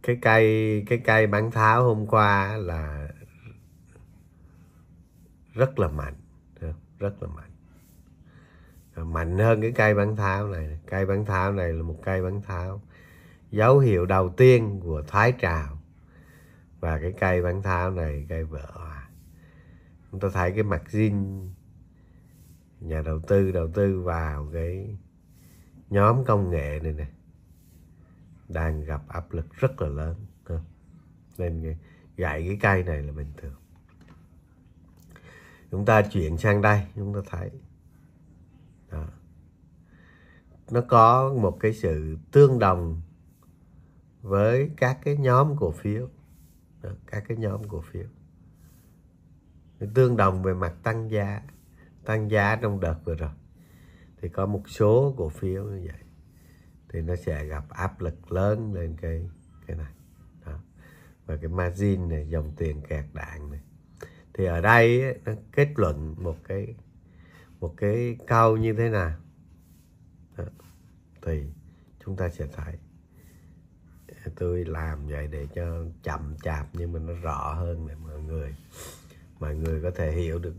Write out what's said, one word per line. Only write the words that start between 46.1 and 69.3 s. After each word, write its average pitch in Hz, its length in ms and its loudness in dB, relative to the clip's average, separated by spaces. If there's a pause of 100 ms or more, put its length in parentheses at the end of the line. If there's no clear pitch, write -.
Đó, - 80 -10 (180)
các 107 200 -10
cái 117 100 -4
nhóm 107 300 -4
cổ 92 140 -8
phiếu. - 240 -10 (1700)
Nó 104 140 -8
tương 123 240 6
đồng 92 260 2
về 95 100 2
mặt 90 200 -4 (100)
tăng 113 280 -4
giá, 101 300 -4 (640)
tăng 107 260 -2
giá 104 300 2
trong 101 180 -2
đợt 82 240 -2
vừa 82 120 -4
rồi. 78 160 -6 (880)
Thì 85 80 -8
có 95 160 -4
một 101 240 -6
số 123 480 4
cổ 80 120 -4
phiếu 95 340 -6
như 98 240 -10
vậy - 140 -14 (880)
thì 82 120 -6
nó 85 140 -2
sẽ 76 300 -6
gặp 76 240 -10
áp - 320 -8
lực 82 300 -8
lớn 104 420 0
lên 82 280 -6
cái, 82 280 -6 (380)
cái 85 100 -8
này. 76 140 -10 (540)
Đó. 76 140 -12 (640)
Và 78 120 -6
cái 80 100 -8
margin 90 640 0
này, 76 200 -4
dòng 78 280 -4
tiền 76 300 -4
kẹt 73 260 -6
đạn 76 380 -12
này. 76 100 -12 (720)
Thì 95 120 -2
ở 85 160 0
đây 117 420 6
á, 131 100 -4 (120)
nó 110 80 -4 (180)
kết 147 240 2
luận 78 480 -2
một 82 200 -6
cái, 101 320 -8 (840)
một 85 180 -8
cái 117 400 -2 (100)
câu 113 300 6
như 113 160 0
thế 117 160 0
nào? 87 300 -2 (1160)